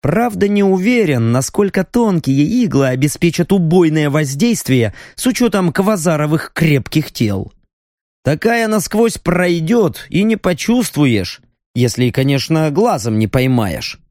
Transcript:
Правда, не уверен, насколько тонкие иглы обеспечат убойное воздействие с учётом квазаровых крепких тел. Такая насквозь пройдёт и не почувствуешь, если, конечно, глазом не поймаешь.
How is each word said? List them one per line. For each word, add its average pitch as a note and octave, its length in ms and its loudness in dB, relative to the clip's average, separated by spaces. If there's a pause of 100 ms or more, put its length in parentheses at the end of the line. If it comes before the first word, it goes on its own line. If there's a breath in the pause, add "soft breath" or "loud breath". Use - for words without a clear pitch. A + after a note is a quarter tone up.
Правда, G3 460 0
не G3+ 160 2
уверен, F#3 680 2
насколько F#3 500 -2
тонкие D#3+ 600 0 (180)
иглы C#3 240 2
обеспечат D3+ 640 0
убойное D#3+ 580 2
воздействие C#3 840 0 (220 loud breath)
с - 120 -4
учётом G#3 460 0
квазаровых D#3+ 800 0
крепких D3+ 580 0
тел. G2+ 400 -4 (720)
Такая A3 460 0
насквозь G#3+ 480 0
пройдёт F3 880 0
и - 160 0
не A3 140 0
почувствуешь, D3 1040 0 (340)
если, B2 360 0
конечно, C#3+ 600 0
глазом C#3 480 0
не A2 80 0
поймаешь. B2 720 -2 (120)